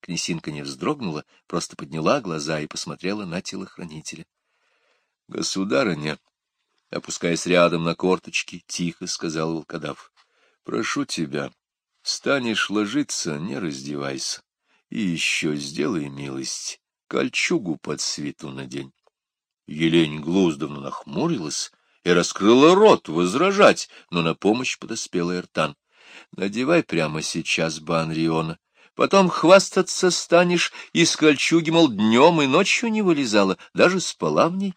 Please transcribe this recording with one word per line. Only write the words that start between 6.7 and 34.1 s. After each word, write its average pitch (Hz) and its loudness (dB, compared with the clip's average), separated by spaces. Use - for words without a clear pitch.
опускаясь - -4
рядом 87 4
на 85 0
корточки, - -4
тихо 87 -6
сказал 82 -4
волкодав, 78 -10
«прошу 117 -4
тебя, 71 -6
станешь 123 -2
ложиться, 98 -2
не 98 -8
раздевайся. 69 -8
И - -8
еще 85 -2
сделай 71 -4
милость, 69 -10
кольчугу - -2
под - -8
свиту - -8
надень». 67 -12
Елень 80 2
Глуздовна 76 0
нахмурилась 92 -6
и 90 0
раскрыла 113 6
рот 196 6
возражать, 120 2
но 87 -2
на 82 0
помощь 117 0
подоспела 90 -6
Эртан. 80 -4
«Надевай 127 0
прямо 78 -2
сейчас, 82 -4
Банриона. 80 -2
Потом 185 4
хвастаться 185 4
станешь, 175 2
из 160 4
кольчуги, 156 4
мол, 165 6
днем 120 6
и 143 4
ночью 190 2
не 220 0
вылезала, 110 2
даже 170 4
спала 87 0